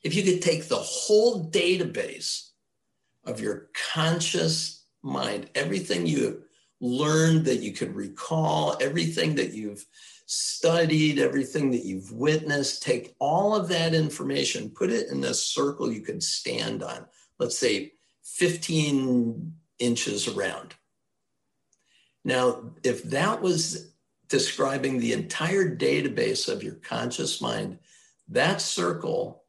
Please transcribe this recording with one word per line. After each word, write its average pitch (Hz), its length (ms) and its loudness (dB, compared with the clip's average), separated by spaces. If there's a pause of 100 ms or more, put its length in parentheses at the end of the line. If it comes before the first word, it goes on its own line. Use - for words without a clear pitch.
If 165 140 -2
you 202 80 2
could 180 180 2
take 160 260 0
the 113 100 0
whole 214 680 2
database - 1000 -2 (760)
of 110 160 -8
your 107 300 -4 (240)
conscious 160 920 0 (200)
mind, 131 500 -4
everything 175 540 -2
you 139 340 0 (400)
learned 156 640 4
that 123 160 2
you 104 100 -6
could - 240 -6
recall, 156 880 0
everything 160 540 0
that 131 180 0
you've 104 320 -8 (400)
studied, 156 920 2
everything 135 520 2
that 120 140 0
you've 95 260 -8
witnessed, 143 720 0
take 123 380 -2
all 185 360 2
of 180 140 0
that 165 240 2
information, 143 760 0
put - 200 -2
it 117 200 0
in 69 140 -2
a - 100 0
circle 139 580 0
you 110 100 -6
could - 220 -6
stand 110 600 -4
on, - 220 -10 (340)
let's 120 180 -2
say 104 360 0 (300)
fifteen 139 1300 0 (260)
inches 117 480 0
around. 98 480 -4 (1500)
Now, 123 460 0 (120)
if - 200 0
that 175 380 0
was 170 520 0 (340)
describing 135 720 0
the 117 140 0
entire 180 640 0
database 139 760 0
of - 120 -4
your - 120 -10
conscious - 680 -4
mind, 110 380 -4 (500)
that 143 300 2
circle - 880 -4